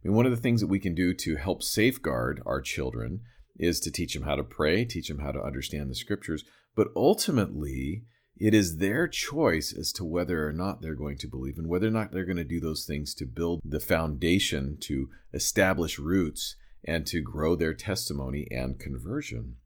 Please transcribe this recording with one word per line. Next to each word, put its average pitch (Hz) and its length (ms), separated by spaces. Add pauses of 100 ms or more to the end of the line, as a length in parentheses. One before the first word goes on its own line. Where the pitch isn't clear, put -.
I 82 60
mean, 104 80
one 120 100
of 127 60
the 117 60
things 117 240
that 92 40
we 98 140
can 87 140
do 90 200
to 80 220
help 82 260
safeguard 71 800
our 64 160
children 64 600 (360)
is 85 240
to 80 100
teach 85 240
them 71 80
how 71 120
to 71 80
pray, 78 420
teach 117 240
them 71 100
how 73 120
to 71 120
understand 69 480
the 65 40
scriptures, 80 500 (300)
but 110 220
ultimately, 90 1080 (320)
it 107 180
is 87 240
their 107 280
choice 127 680
as - 200
to - 120
whether 82 440
or 76 40
not 90 280
they're 80 140
going 71 240
to 73 100
believe 65 300
and 82 100
whether 90 180
or 110 40
not 110 200
they're 92 140
gonna 87 180
do 82 160
those 78 280
things 73 280
to - 120
build 82 360
the 73 160
foundation, 80 1000
to 65 320 (240)
establish 92 640
roots, 80 580 (260)
and 78 240
to 85 140
grow 76 340
their 80 200
testimony 71 760
and 64 300
conversion. 60 840